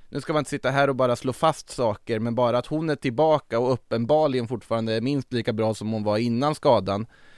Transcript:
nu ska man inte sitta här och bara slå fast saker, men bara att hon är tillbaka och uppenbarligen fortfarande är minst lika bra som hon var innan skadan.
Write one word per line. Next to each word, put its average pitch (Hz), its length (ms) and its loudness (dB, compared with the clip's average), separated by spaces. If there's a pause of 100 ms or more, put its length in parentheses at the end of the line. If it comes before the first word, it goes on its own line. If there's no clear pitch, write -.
nu 143 120 -8
ska 160 120 -8
man 151 80 2
inte 135 100 -6
sitta 135 200 -2
här 139 180 2
och 131 80 0
bara 123 200 2
slå 127 160 -4
fast - 380 0
saker, 113 480 -2
men 117 160 -2
bara 120 240 2
att - 80 -4
hon 156 240 -4
är 143 60 0
tillbaka 139 640 0
och 127 140 2
uppenbarligen 127 760 0
fortfarande 113 460 -4
är 113 60 0
minst 135 320 -2
lika 117 200 -2
bra 110 220 0
som 107 180 -4
hon 107 120 -2
var 104 140 2
innan 120 360 0
skadan. 104 520 2 (320)